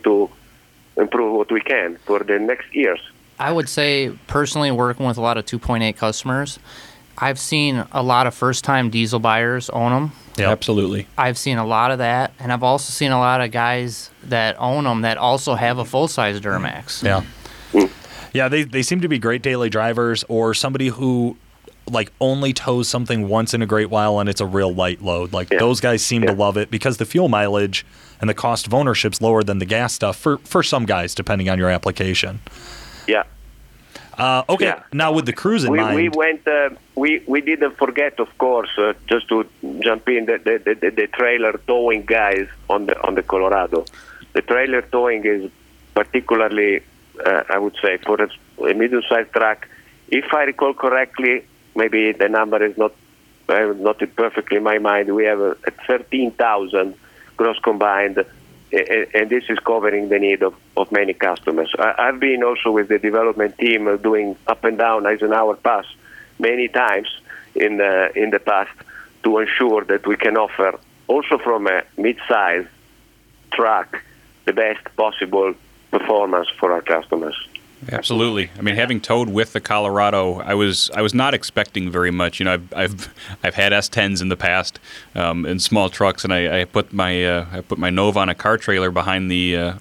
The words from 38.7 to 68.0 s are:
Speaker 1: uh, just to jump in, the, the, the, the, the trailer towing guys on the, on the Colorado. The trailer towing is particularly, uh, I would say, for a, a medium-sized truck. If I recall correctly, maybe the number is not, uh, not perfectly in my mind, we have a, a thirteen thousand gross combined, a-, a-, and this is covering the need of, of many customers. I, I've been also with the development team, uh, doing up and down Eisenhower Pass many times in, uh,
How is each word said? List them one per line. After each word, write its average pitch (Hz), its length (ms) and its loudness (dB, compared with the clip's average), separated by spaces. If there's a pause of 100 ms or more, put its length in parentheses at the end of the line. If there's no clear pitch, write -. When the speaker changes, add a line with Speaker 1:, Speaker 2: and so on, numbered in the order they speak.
Speaker 1:
uh, 104 160 0 (140)
just 113 220 -2
to 110 160 0 (340)
jump 117 300 -2
in, 117 160 0
the, 113 140 0
the, 113 260 0
the, 104 100 2
the, - 140 0
the 104 180 -2
trailer 120 460 0 (140)
towing 120 340 2
guys 101 460 0 (220)
on 101 180 0
the, - 200 -2
on 95 80 -2
the 95 80 0
Colorado. 92 600 0 (480)
The - 80 0
trailer 127 400 0
towing 120 440 0
is 101 240 0 (440)
particularly, 107 880 0 (440)
uh, 92 240 2
I 98 100 0
would 101 220 -2
say, 92 160 2
for 107 240 0
a, 104 80 0 (400)
a 92 40 2
medium-sized 117 580 0
truck. 110 360 0 (420)
If 131 240 -2
I 151 100 2
recall 139 300 0
correctly, 131 720 0 (300)
maybe 110 360 2
the 101 160 2
number 110 380 2
is 104 120 -2
not, 107 160 2 (560)
uh, 104 280 2
not 104 240 0 (140)
perfectly 110 420 -2
in 107 60 0
my 107 160 2
mind, 101 360 0
we 110 100 4
have 107 140 2
a, 101 120 2 (140)
a - 60 0 (160)
thirteen 127 440 0
thousand 98 640 0 (420)
gross 113 220 0
combined, 101 580 2
a-, 98 80 0 (480)
a-, 101 400 0
and 107 160 2
this 123 180 0
is 110 120 -2
covering 104 500 0
the 101 80 4
need 98 240 2
of, 95 140 2 (200)
of 95 160 0
many 101 220 2
customers. 82 640 -2
I, 110 220 2
I've 127 200 0
been 131 240 0
also 120 280 0
with 104 160 2
the 107 120 2
development 107 600 0
team, 110 280 2
uh, 101 100 2
doing 104 380 0 (120)
up 113 160 -2
and 113 140 2
down 110 280 2
Eisenhower 107 500 2
Pass 110 300 -2 (540)
many 120 280 0
times 107 400 0 (480)
in, 104 240 0
uh, 95 360 2